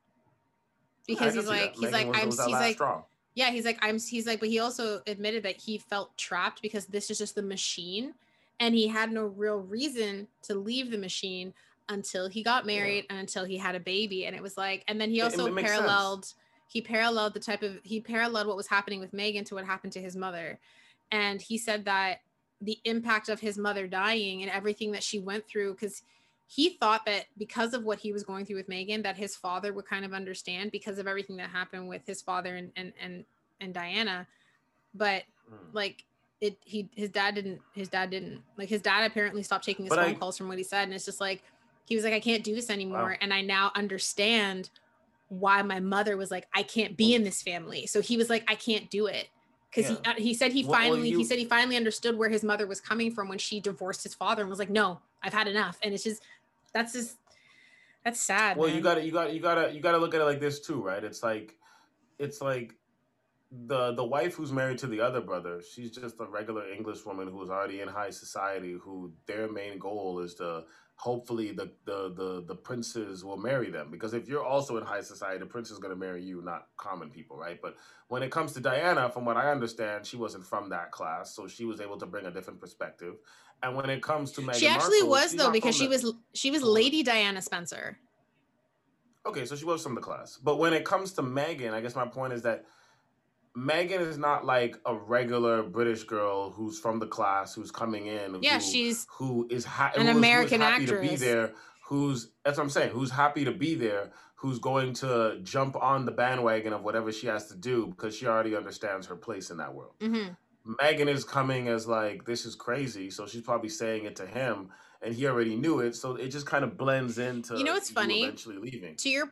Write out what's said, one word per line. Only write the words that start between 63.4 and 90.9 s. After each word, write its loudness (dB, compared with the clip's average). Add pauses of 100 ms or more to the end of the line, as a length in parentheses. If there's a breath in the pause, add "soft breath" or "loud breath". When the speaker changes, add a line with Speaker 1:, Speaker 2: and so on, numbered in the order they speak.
Speaker 1:
the, -2
the -2
wife 0
who's -6
married 0
to -6
the -2
other 2
brother, -6
she's -14
just -12
a -8
regular -6
English -8
woman -8
who's -10
already -4
in -6
high -4
society, -6
who -12 (120)
their -4
main -8
goal -4
is -8
to, -6 (300 soft breath)
hopefully -4
the, -8 (100)
the, -6
the, -6
the -8
princes -8
will -8
marry -2
them. -8
Because -8
if -6
you're -4
also 0
in -6
high -4
society, -8
the -10
prince -10
is -14
gonna -8
marry -8
you, -10
not -10 (100)
common -8
people, -18
right? -10
But -10 (320 loud breath)
when -2
it -4
comes -2
to -8
Diana, 2
from -6
what 2
I 4
understand, -2
she -10
wasn't -8
from -6
that -6
class, -8
so -12
she -10
was -6
able -8
to -10
bring -8
a -8
different -12
perspective. -12 (460 loud breath)
And -4
when -2
it -2
comes -2
to -6 (100)
Speaker 2:
She 4
Speaker 1:
Meghan 8
Speaker 2:
actually 8
Speaker 1:
Markle, 6
Speaker 2:
was, 6
Speaker 1:
she's -4
Speaker 2:
though, 6
Speaker 1:
not -
Speaker 2:
because 4
Speaker 1:
from 4
Speaker 2:
she 4
Speaker 1:
the -
Speaker 2:
was, 2 (200)
she 0
was 2
Speaker 1:
from 6
the 8
Speaker 2:
Lady 6
Diana 4
Spencer. -6 (1300)
Speaker 1:
Okay, -4
so -8
she -10
was 0
from -4
the -4
class. -10
But 2
when 6
it 2
comes 2